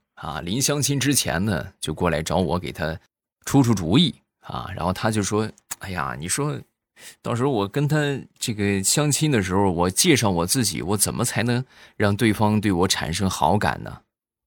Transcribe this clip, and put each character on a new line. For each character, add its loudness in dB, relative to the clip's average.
啊， -10
临 -4
相 0
亲 0
之 2
前 0
呢， 0
就 -4
过 0
来 0
找 -2
我 0
给 -8
他 -4
出 4
出 4
主 0
意 2
啊。 -10
然 -4
后 0
他 -2
就 0
说 -2
：“哎 -12
呀， -6
你 -8
说 -4
到 -4
时 0
候 2
我 0
跟 0
他 2
这 -4
个 2
相 2
亲 2
的 4
时 0
候， 4
我 2
介 4
绍 2
我 2
自 0
己， -4
我 -2
怎 -4
么 -2
才 -2
能 0
让 2
对 4
方 2
对 2
我 4
产 -2
生 0
好 2
感 -2
呢？” -14